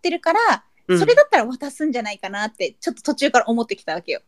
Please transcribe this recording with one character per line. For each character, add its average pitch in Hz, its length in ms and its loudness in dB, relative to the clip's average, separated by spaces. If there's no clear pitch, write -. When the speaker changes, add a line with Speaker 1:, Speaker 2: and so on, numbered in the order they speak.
Speaker 1:
て 349 100 -2
る 339 80 -2
か - 140 -2
ら、 440 320 0
Speaker 2:
う 185 60 2
ん。 175 40 4
Speaker 1:
そ - 80 0
れ 466 80 6
だ 571 80 10
っ 587 80 -6
た 359 80 4
ら 220 80 0
渡 262 240 -8
す 302 160 -6
ん 285 60 -2
じ 240 60 -4
ゃ 226 40 -4
な 208 80 -10
い 196 80 -12
か 190 100 -10
な 202 180 -6
っ 220 60 -10
て、 - 280 -6
ち - 80 -8
ょ 226 40 -2
っ - 40 -20
と - 60 -20
途 294 120 -2
中 277 160 -2
か 247 80 4
ら 226 100 2
思 233 140 0
っ 226 40 -12
て 196 100 -8
き - 80 -16
た 160 100 -8
わ 165 80 -8
け 160 100 -8
よ。 - 160 -8